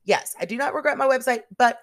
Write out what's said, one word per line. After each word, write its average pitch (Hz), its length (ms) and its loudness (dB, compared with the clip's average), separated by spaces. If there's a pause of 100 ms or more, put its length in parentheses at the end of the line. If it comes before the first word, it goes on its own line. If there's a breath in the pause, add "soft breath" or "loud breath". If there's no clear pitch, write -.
yes, - 340 -2
I - 60 -10
do 220 140 -6
not 277 160 -2
regret 294 240 -2
my 269 100 2
website, 254 360 0 (140)
but 233 260 2